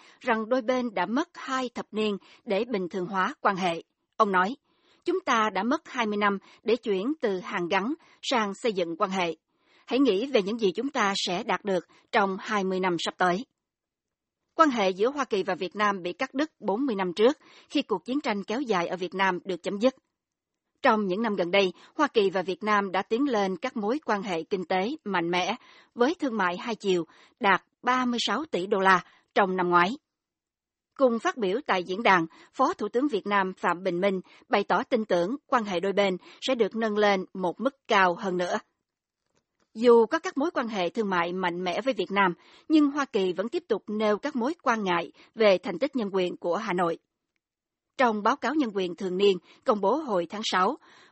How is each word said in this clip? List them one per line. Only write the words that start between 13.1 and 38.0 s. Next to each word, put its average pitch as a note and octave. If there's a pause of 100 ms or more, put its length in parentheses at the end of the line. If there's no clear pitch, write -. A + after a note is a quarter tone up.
tới." F#3 (1120)
Quan D#4+
hệ A3
giữa G3
Hoa C#4+
Kỳ F#3+
và F#3
Việt F#3+
Nam G3+
bị F3
cắt F3
đứt D4
bốn G#3
mươi A#3+
năm F#3
trước, A3+ (320)
khi D4
cuộc -
chiến C#4
tranh G#3
kéo A3
dài G3
ở F3+
Việt F3
Nam F#3+
được F3+
chấm G3
dứt. B3+ (880)
Trong G#3+
những F#3
năm A3
gần F3
đây, G3 (220)
Hoa D4
Kỳ G3
và F#3
Việt F3+
Nam G3+
đã F#3
tiến A#3+
lên G3
các B3+
mối A3
quan G#3
hệ F3
kinh F#3
tế F#3+ (140)
mạnh F3
mẽ, F3+ (400)
với C4
thương A#3
mại F3+
hai A#3
chiều F3+ (360)
đạt G3 (180)
ba B3+
mươi A#3+
sáu A#3
tỷ F#3+
đô G3+
la F#3+ (320)
trong F#3+
năm F3+
ngoái. F3 (1080)
Cùng A#3
phát F4+
biểu G3+
tại F#3
diễn F#3
đàn, F#3 (280)
Phó C#4+
Thủ G#3+
tướng B3+
Việt G3+
Nam G3
Phạm F3+
Bình F3
Minh F#3+ (280)
bày G#3
tỏ G3
tin A3
tưởng F3+ (120)
quan A#3+
hệ F#3+
đôi G3
bên F#3+ (240)
sẽ C4
được A3
nâng A3
lên G3+
một F#3
mức B3+ (120)
cao F#3+